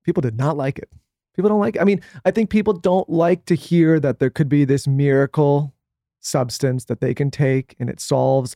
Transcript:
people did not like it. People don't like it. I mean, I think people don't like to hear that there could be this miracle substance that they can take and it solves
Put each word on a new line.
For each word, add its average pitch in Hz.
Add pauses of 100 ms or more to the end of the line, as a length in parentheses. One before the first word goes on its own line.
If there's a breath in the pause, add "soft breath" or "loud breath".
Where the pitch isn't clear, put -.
people 175
did 117
not 143
like 139
it. - (460)
People 190
don't 214
like 208
it. -
I -
mean, 196 (240 loud breath)
I 185
think 214
people 214
don't 185
like 170
to 175
hear 160
that 139
there 131
could 151
be 143
this 135
miracle 143 (480)
substance 127
that -
they 127
can 139
take 135
and 123
it -
solves 131